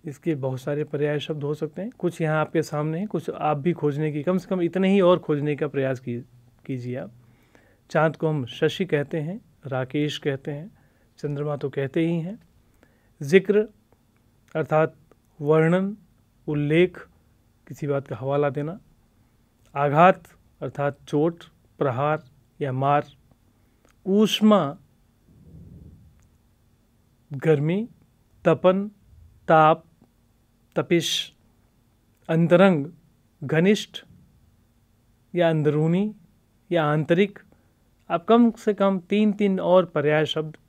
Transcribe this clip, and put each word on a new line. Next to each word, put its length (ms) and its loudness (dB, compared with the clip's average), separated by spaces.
इसके 300 -6
बहुत 260 -6
सारे 220 -4
पर्याय 360 -4
शब्द 240 -8
हो 100 -4
सकते 280 -8
हैं। 100 -10
कुछ 300 -6
यहाँ 200 0
आपके 220 -2
सामने 360 -4
हैं, 80 -6
कुछ 220 -6
आप 280 -2
भी 160 -2
खोजने 380 -2
की, 120 -6
कम 140 -2
से 100 -6
कम 140 -4
इतने 320 0
ही 80 4
और 180 6
खोजने 360 -2
का 120 -4
प्रयास 320 -4
की-, 240 -8
कीजिए 300 -8
आप। 160 -12
चाँद 260 0
को 120 -4
हम 180 -2
शशि 400 -2
कहते 360 -4
हैं, 200 -8
राकेश 500 -4
कहते 340 -6
हैं, 200 -12
चंद्रमा 400 -6
तो 120 -6
कहते 380 -4
ही 120 -2
हैं। 200 -10
जिक्र 480 2
अर्थात 400 0
वर्णन, 560 2
उल्लेख, 600 0
किसी 200 -12
बात 200 -4
का 80 -10
हवाला 340 -2
देना। 300 -8
आघात 480 4
अर्थात 360 -6
चोट, 360 -2
प्रहार 460 -2
या 100 -4
मार। 340 0
ऊष्मा 720 2
गर्मी, 560 0
तपन, 420 2
ताप, 380 6
तपिश, 580 -4
अंतरंग, 560 4
घनिष्ठ 640 0
या 140 2
अंदरूनी 640 0
या 140 0
आंतरिक। 540 0
आप 160 -4
कम 260 4
से 220 -4
कम 260 0
तीन-तीन 600 0
और 260 4
पर्याय 400 0
शब्द 320 -8